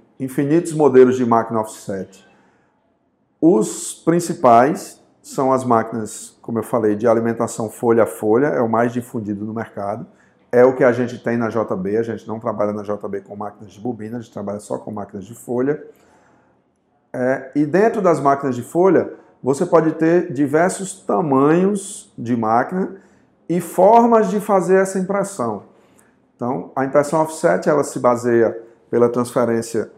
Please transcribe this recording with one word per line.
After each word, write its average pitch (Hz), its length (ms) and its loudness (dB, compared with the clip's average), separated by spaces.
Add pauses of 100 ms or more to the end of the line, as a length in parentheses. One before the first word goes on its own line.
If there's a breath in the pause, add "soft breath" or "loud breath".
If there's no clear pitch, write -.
(180)
infinitos 151 540 -2
modelos 127 440 6
de 123 80 0
máquina 113 360 0
offset. - 640 -10 (1160 soft breath)
Os 185 540 0
principais 160 1040 2 (220)
são 131 300 -2
as 123 120 0
máquinas, 110 760 -4
como 113 180 -8
eu 107 40 -2
falei, 110 340 -2
de 110 100 -2
alimentação 113 640 -2
folha 117 360 2
a - 20 -2
folha, 113 400 0
é 151 140 -2
o 117 80 0
mais 117 240 0
difundido 107 520 -8
no 110 100 -8
mercado. 107 500 -10 (460 soft breath)
É 123 140 6
o 131 100 6
que 147 80 -2
a 123 80 6
gente 117 280 -4
tem 120 180 -4
na 117 120 -2
J 107 280 -4
B, 98 200 -4
a 113 60 0
gente 113 240 -8
não 110 140 -10
trabalha 107 320 -4
na 104 100 -8
J 101 260 -8
B 98 120 -8
com 98 160 -18
máquinas 104 360 -14
de 101 80 -20
bobina, 113 380 -10
a - 20 -12
gente 107 120 -18
trabalha 104 280 -10
só - 180 -8
com - 120 -16
máquinas - 340 -12
de 117 100 -18
folha. 135 500 -4 (1300 soft breath)
É, 127 420 -4
e 147 100 0
dentro 208 380 2
das 165 160 2
máquinas 135 380 0
de 120 60 -8
folha, 165 500 2 (280 loud breath)
você 139 240 -2
pode 160 280 4
ter 170 400 0
diversos 160 680 -2
tamanhos 180 1160 0
de 120 180 -4
máquina 117 600 -2 (520 loud breath)
e 170 120 -2
formas 220 680 4
de 202 120 -2
fazer 190 380 2
essa 190 200 -2
impressão. 185 720 -6 (640 soft breath)
Então, 120 380 -8
a 131 100 -2
impressão 143 380 0
offset, 170 460 -2
ela 147 160 2
se 143 160 -8
baseia 117 600 2 (300 loud breath)
pela 117 180 4
transferência 117 880 -2